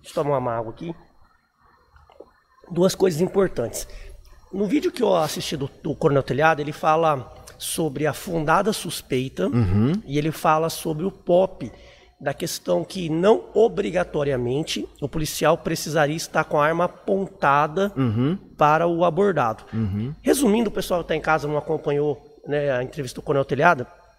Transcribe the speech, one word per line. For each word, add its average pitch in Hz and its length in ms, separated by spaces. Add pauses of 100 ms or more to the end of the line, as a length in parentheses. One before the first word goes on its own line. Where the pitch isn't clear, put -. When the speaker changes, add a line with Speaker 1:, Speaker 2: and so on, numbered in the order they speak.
Speaker 1:
Deixa - 180
eu 156 40
tomar 143 160
uma 123 180
água 113 160
aqui. 165 200 (1800)
Duas 180 260
coisas 175 260
importantes. 175 680 (640)
No 196 140
vídeo 294 260
que - 120
eu 196 120
assisti 165 400
do, 135 140 (120)
do 143 140
Coronel 139 280
Telhada, 147 380
ele 147 120
fala 156 600 (240)
sobre 151 480
a 147 80
fundada 170 600
suspeita 135 760
Speaker 2:
Uhum. 113 460 (120)
Speaker 1:
e 139 120
ele 151 140
fala 160 380
sobre 156 360
o 196 60
pop, 180 600 (480)
da 139 140
questão 175 500
que 170 260
não 185 340 (100)
obrigatoriamente 165 1300 (120)
o 139 80
policial 156 480
precisaria 160 600
estar 160 300
com 165 140
a 147 60
arma 170 200
apontada 175 1080
Speaker 2:
Uhum. 131 400 (220)
Speaker 1:
para 156 300
o 170 180
abordado. 160 680
Speaker 2:
Uhum. 107 420 (100)
Speaker 1:
Resumindo, 233 460
o - 40
pessoal 185 300
que - 60
tá 165 60
em 151 60
casa 156 260
não 151 100
acompanhou, 147 640 (280)
né, 143 240
a 123 120
entrevista 127 360
do - 40
Coronel 139 220
Telhada 143 400 (340)